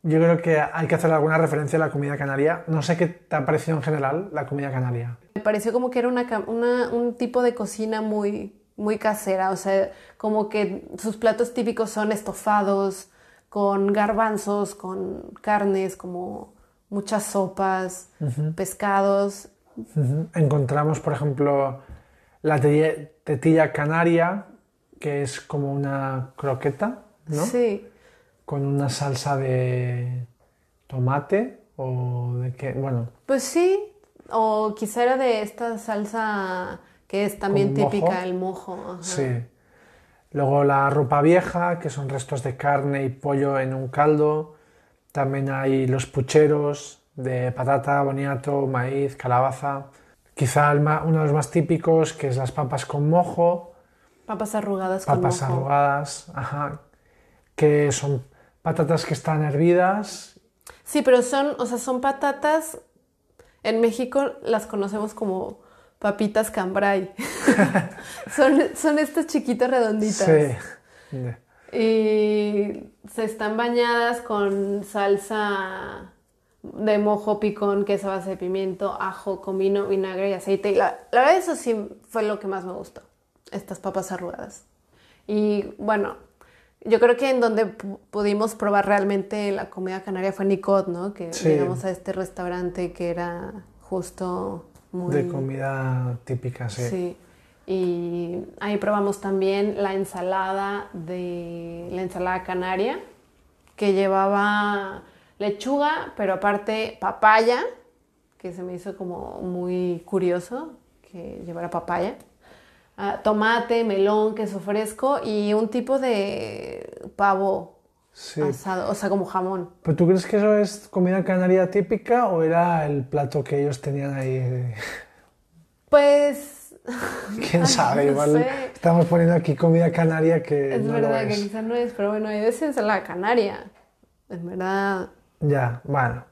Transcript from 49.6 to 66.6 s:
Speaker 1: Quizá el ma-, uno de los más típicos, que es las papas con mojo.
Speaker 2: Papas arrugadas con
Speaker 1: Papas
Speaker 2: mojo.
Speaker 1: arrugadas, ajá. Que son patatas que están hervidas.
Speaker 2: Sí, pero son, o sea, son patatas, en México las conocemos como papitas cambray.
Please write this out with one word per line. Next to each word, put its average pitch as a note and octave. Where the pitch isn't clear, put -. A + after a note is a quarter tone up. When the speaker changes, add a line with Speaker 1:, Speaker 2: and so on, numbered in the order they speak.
Speaker 1:
Quizá D3
el D3
ma-, D3+
uno D#3+
de D#3
los D3
más D#3
típicos, D#3+
que -
es B2+
las C3
papas C#3
con D3
mojo. F3
Speaker 2:
Papas G#3
arrugadas F#3+
con C#3+
Speaker 1:
Papas B2
Speaker 2:
mojo. C3
Speaker 1:
arrugadas, C#3+
ajá. C#3+
Que D3
son C#3
patatas D#3+
que -
están D3+
hervidas. F3
Speaker 2:
Sí, -
pero B3
son, C#4
o A#3+
sea, A#3+
son B3+
patatas, C#4+
en A3+
México B3
las G#3+
conocemos G#3
como F#3+
papitas G#3+
cambray. F#3+